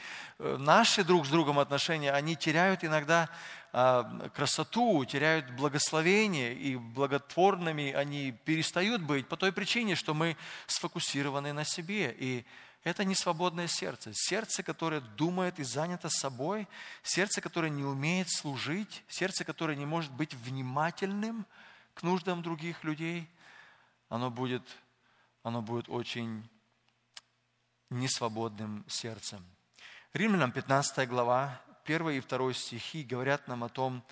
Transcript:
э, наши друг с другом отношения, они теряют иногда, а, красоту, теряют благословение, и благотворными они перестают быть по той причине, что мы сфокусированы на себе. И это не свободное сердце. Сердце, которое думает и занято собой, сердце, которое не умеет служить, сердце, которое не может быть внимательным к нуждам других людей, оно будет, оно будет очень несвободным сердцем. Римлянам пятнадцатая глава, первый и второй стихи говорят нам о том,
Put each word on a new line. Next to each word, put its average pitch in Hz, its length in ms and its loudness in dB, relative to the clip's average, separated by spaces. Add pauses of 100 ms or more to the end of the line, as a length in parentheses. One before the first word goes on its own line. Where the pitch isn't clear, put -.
(380)
э, 143 200 -2
наши 185 460 6
друг 170 220 6
с 135 40 -2
другом 147 280 4
отношения, 143 540 2
они 147 240 2
теряют 175 480 4
иногда, 156 440 4 (460)
а, 123 600 4
красоту, 156 680 2
теряют 143 460 2
благословение, 151 1040 2
и 131 220 -4
благотворными 139 1160 0
они 143 420 -2 (120)
перестают 175 560 2
быть 139 260 0
по 170 80 -6
той 190 160 2
причине, 202 440 0
что - 180 0
мы 160 240 0 (300)
сфокусированы 143 840 -2
на 151 100 -2
себе. 170 560 -2
И 127 260 -4 (380)
это 175 200 -2
не 190 120 2
свободное 175 520 0
сердце. 147 460 -6
Сердце, - 480 0
которое 156 400 -2
думает 180 580 0
и 143 40 -4
занято 156 460 -4
собой, 147 580 -2 (340)
сердце, - 400 0
которое 165 280 0
не 143 140 -2
умеет 151 460 0
служить, 143 800 -4
сердце, 185 360 -2
которое 156 320 -2
не 143 120 -4
может 156 240 -2
быть 143 240 -4
внимательным 160 1120 -2 (480)
к - 80 -12
нуждам 175 400 0
других 165 400 -6
людей, 165 440 -4 (800)
оно 123 200 -2
будет, 123 380 -4 (760)
оно 117 180 -4
будет 117 260 -4
очень 113 580 -6 (1400)
несвободным 110 1000 -2
сердцем. 104 560 -8 (680)
Римлянам 175 400 4
пятнадцатая 135 560 2
глава, 123 540 2 (220)
первый 156 340 0
и - 20 -2
второй 127 340 -2
стихи - 500 -8
говорят 127 440 -2
нам 120 160 -6
о 117 60 -4
том, 127 420 -2